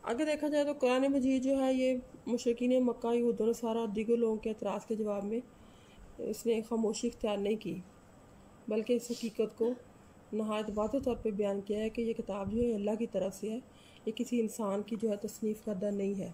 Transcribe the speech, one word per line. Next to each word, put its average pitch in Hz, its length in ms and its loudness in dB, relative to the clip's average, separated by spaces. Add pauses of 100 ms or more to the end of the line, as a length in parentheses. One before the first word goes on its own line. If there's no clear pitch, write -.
आगे 240 220 0
देखा 302 220 0
जाए 294 160 4
तो 285 120 0
कुरान 262 340 4
मजीद 262 320 4
जो 269 160 2
है 262 160 2
ये 262 260 2 (280)
मुशरिकीन 247 560 4
मक्का, 233 280 0
यहूद 233 300 2
व 220 40 4
नसारा 226 340 0
और 226 100 -2
दीगर 220 280 2
लोगों 220 200 4
के 220 120 -4
एतराज़ 208 360 -4
के 220 100 -2
जवाब 208 280 -2
में 220 180 -2 (760)
इसने 220 420 0
खामोशी 220 460 0
इख्तियार 214 320 -2
नहीं 202 180 2
की, 185 240 -6 (840)
बल्कि 220 260 2
इस 233 160 -2
हकीकत 220 480 -2
को 240 180 0 (560)
नहायत 214 400 -2
वाज़ेह 214 300 0
तौर 240 140 0
पर 220 160 -2
बयान 202 280 0
किया 208 200 -2
है 220 100 0
कि 233 120 -4
ये 226 120 0
किताब 202 360 -4
जो 214 60 -2
है 240 180 2
अल्लाह 208 220 0
की 233 120 -2
तरफ 190 260 -2
से 202 140 -8
है, 220 80 -4
ये - 560 -10
किसी 240 280 -2
इंसान 214 420 0
की 226 140 -6
जो 220 140 -2
है 202 80 0
तसनीफ़ 214 460 -4
करदा 208 280 -2
नहीं 196 220 0
है। 180 200 -4